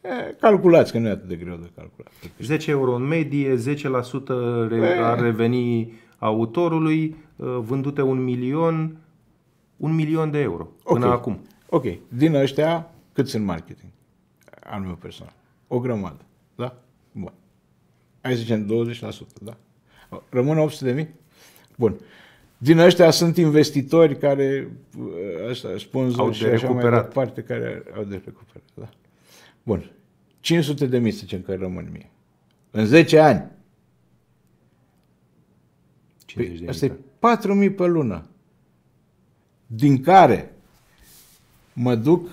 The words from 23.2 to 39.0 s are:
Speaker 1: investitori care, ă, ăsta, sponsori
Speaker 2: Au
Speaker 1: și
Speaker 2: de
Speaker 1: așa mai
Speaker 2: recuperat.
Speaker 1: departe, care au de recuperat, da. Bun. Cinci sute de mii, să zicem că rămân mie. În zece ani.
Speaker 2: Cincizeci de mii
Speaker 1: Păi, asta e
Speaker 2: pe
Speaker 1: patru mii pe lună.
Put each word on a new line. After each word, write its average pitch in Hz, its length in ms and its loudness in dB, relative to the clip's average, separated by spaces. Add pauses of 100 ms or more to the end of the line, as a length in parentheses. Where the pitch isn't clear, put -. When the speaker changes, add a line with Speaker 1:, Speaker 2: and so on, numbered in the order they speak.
Speaker 1:
investitori 151 800 4
care, 139 540 -2 (280)
ă, 95 500 -10
ăsta, 117 280 -10
sponsori 127 440 -4
Speaker 2:
Au 113 100 0
Speaker 1:
și 110 120 -6
Speaker 2:
de 113 60 2
Speaker 1:
așa 120 180 2
mai 127 80 0
Speaker 2:
recuperat. 117 320 2
Speaker 1:
departe, 120 340 -4
care 117 420 -8 (120)
au 107 80 -10
de 98 220 -10
recuperat, - 380 -20 (100)
da. - 160 -20 (760)
Bun. 95 280 -4 (480)
Cinci 165 240 0
sute 143 220 -2
de 123 140 0
mii, 113 120 2
să 98 80 -8
zicem 95 220 -10
că 95 140 -6
rămân 90 360 -8
mie. 80 180 -18 (600)
În 110 140 0
zece 156 340 6
ani. 139 240 6 (2750)
Speaker 2:
Cincizeci 87 320 -8
de - 0 -
mii 85 80 -12
Speaker 1:
Păi, - 80 -8
asta 80 120 -4
e - 40 0
Speaker 2:
pe - 100 -10 (200)
Speaker 1:
patru 226 340 2
mii 202 180 4
pe 180 140 -2
lună. 131 400 -2 (1400)